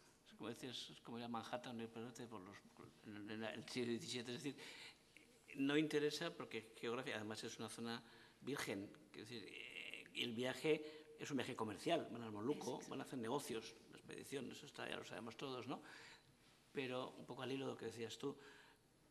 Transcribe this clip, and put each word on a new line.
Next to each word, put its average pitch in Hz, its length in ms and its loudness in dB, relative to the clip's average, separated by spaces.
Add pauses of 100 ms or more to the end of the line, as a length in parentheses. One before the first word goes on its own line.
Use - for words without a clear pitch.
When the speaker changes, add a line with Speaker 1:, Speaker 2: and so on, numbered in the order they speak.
(280)
Speaker 1:
Es - 60 -18
como - 140 -4
decías, 120 420 -4
es - 100 -12
como 117 180 -4
ir 120 60 -2
a 117 40 -2
Manhattan, 117 480 0
¿no? 117 60 0
Y 113 60 -2
perderte 117 400 -6
por 107 120 -6
los, 95 160 -10 (480)
en 107 120 -6
el, 104 140 -4
en 110 120 0
el - 260 -2
siglo 120 220 4
diecisiete. 117 440 0
Es 131 100 -4
decir, 135 120 0 (1000)
no 139 200 8
interesa 151 540 6
porque 117 480 -4
geografía, 123 380 2
además 107 260 0
es 113 160 -2
una 113 100 -2
zona 117 320 -2 (420)
virgen. 120 500 0 (180)
Quiero 98 180 -8
decir, 113 160 -6
eh, - 600 -6 (100)
el 120 200 2
viaje 131 840 4
es - 140 -2
un 135 60 4
viaje 120 180 2
comercial, 113 560 4
van 117 100 -4
al 110 80 -4
Moluco, 120 440 2
Speaker 2:
Exacto. - 160 -6
Speaker 1:
van 135 100 -2
a - 20 -2
hacer 135 160 -4
negocios, 117 560 0 (160)
la - 80 -12
expedición, - 540 -6
eso - 140 -10
está, - 220 -4
ya - 80 2
lo - 80 0
sabemos 113 320 -6
todos, 127 300 -2
¿no? 156 160 -2 (880)
Pero 127 460 2
un - 80 -10
poco 131 160 -4
al 123 80 2
hilo 135 160 2
de 123 60 2
lo 113 40 -2
que - 100 -2
decías 110 320 -2
tú, 143 200 0 (720)